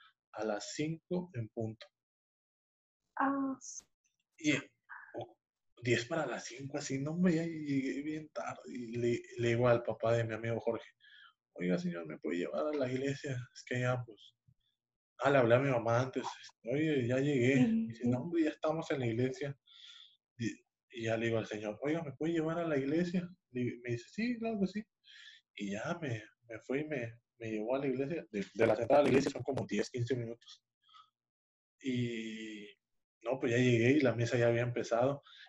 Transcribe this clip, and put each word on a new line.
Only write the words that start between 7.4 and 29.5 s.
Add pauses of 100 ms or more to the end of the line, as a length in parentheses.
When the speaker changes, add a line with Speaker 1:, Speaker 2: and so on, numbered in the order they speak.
Speaker 1:
llegué
bien
tarde.
Y
le, (160)
le
digo
al
papá
de
mi
amigo
Jorge, (640)
"Oiga,
señor,
¿me
puede
llevar
a
la
iglesia? (180)
Es
que
ya,
pues", (840)
ah,
le
hablé
a
mi
mamá
antes, (380)
"Oye,
ya
llegué". (100)
Y
dice,
"No,
Speaker 2:
Ujú.
Speaker 1:
hombre,
ya
estamos
en
la
iglesia". (800)
Y, (420)
y
ya
le
digo
al
señor,
"Oiga,
¿me
puede
llevar
a
la
iglesia?". (240)
Y (180)
me
dice,
"Sí,
claro
que
sí". (720)
Y
ya
me, (260)
me
fue
y
me, (200)
me
llevó
a
la
iglesia.
De, (100)
de
la
central
a
la
iglesia
son
como